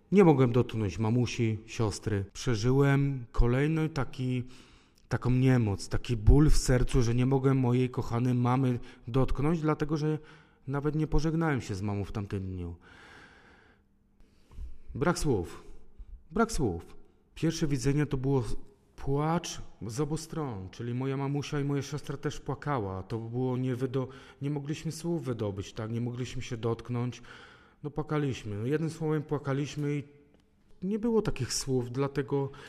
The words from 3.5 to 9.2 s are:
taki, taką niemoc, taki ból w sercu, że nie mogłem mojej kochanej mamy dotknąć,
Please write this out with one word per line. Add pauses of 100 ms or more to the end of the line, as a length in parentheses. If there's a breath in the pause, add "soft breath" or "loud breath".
taki, (680 soft breath)
taką
niemoc,
taki
ból
w
sercu,
że
nie
mogłem
mojej
kochanej
mamy (280 loud breath)
dotknąć,